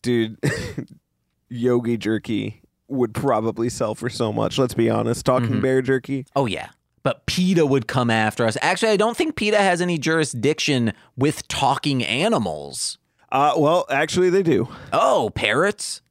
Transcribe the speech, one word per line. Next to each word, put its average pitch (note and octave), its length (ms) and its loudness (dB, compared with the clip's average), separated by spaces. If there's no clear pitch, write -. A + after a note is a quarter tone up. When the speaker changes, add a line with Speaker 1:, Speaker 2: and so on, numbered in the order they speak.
Speaker 1:
Dude, A2+ 360 0
<laughs> - 540 -20
Yogi A#2+ 480 0
jerky G#2+ 640 -4
would B2 260 -2
probably A2+ 560 0
sell A2 260 -4
for A#2+ 140 -6
so A2 240 -2
much, A2 240 -2
let's B2+ 160 0
be A2+ 160 2
honest. A2+ 360 -2
Talking B2 240 2
Speaker 2:
Mm-hmm. A2 120 0
Speaker 1:
bear C3 200 2
jerky. C3 440 -2
Speaker 2:
Oh, C#3 100 2
yeah. F#2+ 240 -6
But - 220 -4
peta F3+ 400 2
would C3+ 220 2
come B2 220 0
after A2 360 0
us. A2 160 0
Actually, F#3 300 0
I G#3 60 4
don't G#3 200 0
think D#4+ 180 -2
peta G#3 220 0
has F#3 240 2
any F3 160 0
jurisdiction C#3 960 0
with C#3+ 300 0
talking C3+ 560 0
animals. F2+ 960 -2
Speaker 1:
Uh, C#3+ 260 2
well, D#3+ 320 4
actually, D#3+ 400 2
they F#3+ 140 2
do. C#3 240 2
Speaker 2:
Oh, - 400 2
parrots? D3+ 760 0